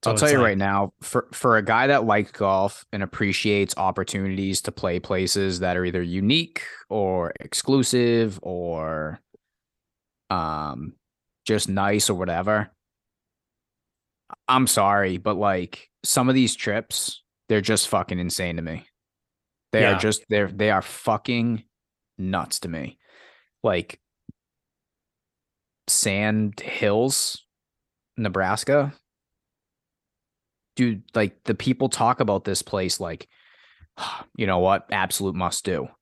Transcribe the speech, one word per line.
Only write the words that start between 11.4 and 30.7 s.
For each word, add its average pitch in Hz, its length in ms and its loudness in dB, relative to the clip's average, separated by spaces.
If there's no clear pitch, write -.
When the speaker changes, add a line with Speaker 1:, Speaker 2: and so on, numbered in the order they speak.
Speaker 2:
just 107 240 0
nice 101 400 0
or 104 60 2
whatever, 92 560 -2
I'm 127 220 4
sorry, 98 500 2
but, 101 180 -2
like, 95 540 -2
some 127 240 2
of 131 80 4
these 127 180 4
trips, - 680 -6
they're 107 120 4
just 104 280 0
fucking 90 320 -2
insane 87 360 -4
to 82 60 -6
me. 82 240 -10
They 110 120 4
are 107 80 4
Speaker 1:
Yeah. 95 60 0
Speaker 2:
just, 104 300 0
they're, 104 180 2
they 98 240 0
are 95 120 4
fucking 117 840 -2
nuts 92 440 -4
to - 80 -8
me. 80 300 -10
Like, 90 360 -2
Sand 107 720 0
Hills, - 840 0
Nebraska. 107 760 0